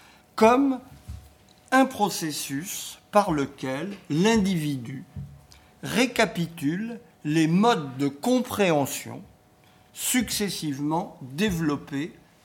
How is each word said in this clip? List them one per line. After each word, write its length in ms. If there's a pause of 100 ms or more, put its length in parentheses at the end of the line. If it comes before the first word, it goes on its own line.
(340)
comme 460 (920)
un 140
processus 1120 (140)
par 200
lequel 600 (160)
l'individu 960 (760)
récapitule 1160 (240)
les 240
modes 500
de 100
compréhension 1120 (680)
successivement 1300
développés 920 (300)